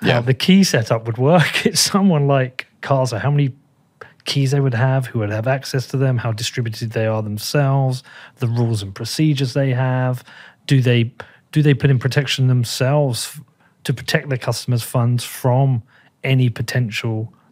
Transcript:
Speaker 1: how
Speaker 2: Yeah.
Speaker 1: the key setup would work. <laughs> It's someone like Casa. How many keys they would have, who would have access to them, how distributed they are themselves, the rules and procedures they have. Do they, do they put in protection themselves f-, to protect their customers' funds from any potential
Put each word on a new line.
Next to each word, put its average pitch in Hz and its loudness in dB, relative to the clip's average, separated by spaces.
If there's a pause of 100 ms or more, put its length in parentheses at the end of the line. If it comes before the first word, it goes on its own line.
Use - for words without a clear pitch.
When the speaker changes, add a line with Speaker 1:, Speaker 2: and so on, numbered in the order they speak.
Speaker 1:
how - -4
Speaker 2:
Yeah. 120 4
Speaker 1:
the 127 2
key 190 4
setup 117 0
would 113 -4
work. 147 4
<laughs> - -
It's 160 -2
someone 185 2
like 131 0 (160)
Casa. 127 0
How 131 -2
many 143 2 (720)
keys 139 0
they 139 2
would 135 2
have, 131 0
who 117 -6
would 104 -2
have 107 -4
access 131 -2
to - -4
them, 131 2
how 117 -2
distributed 113 -6
they 110 -2
are 110 -2
themselves, 131 -2 (360)
the 120 -2
rules 117 0
and 98 -10
procedures 139 0
they 139 0
have. 127 0 (420)
Do 135 4
they, 120 2 (400)
do 151 2
they 147 6
put 139 2
in 131 4
protection 131 0
themselves 127 0
f-, 156 -16 (420)
to 139 -2
protect - -8
their 127 -4
customers' 120 -4
funds 120 -2
from 127 0 (400)
any 131 2
potential 113 -4 (200)